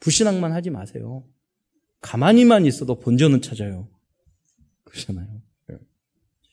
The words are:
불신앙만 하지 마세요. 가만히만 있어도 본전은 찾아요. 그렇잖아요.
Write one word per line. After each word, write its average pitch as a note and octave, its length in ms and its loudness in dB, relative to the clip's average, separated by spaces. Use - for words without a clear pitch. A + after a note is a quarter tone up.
불신앙만 F3+ 520 -2
하지 F3 180 -6
마세요. A#2 540 -14
가만히만 G#3+ 640 4
있어도 B2+ 340 -2
본전은 B2+ 420 2
찾아요. G#2 460 -12
그렇잖아요. G2+ 580 -14